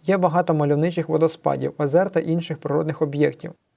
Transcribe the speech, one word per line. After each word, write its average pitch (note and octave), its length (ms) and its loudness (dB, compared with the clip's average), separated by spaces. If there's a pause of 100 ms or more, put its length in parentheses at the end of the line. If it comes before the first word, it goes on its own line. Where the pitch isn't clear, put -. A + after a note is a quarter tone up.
Є G3 140 2
багато F3 380 2
мальовничих D3+ 540 0
водоспадів, D#3 680 0
озер E3 320 2
та E3+ 100 0
інших E3 380 -4
природних D3+ 440 -2
об'єктів. C#3+ 500 -2 (240)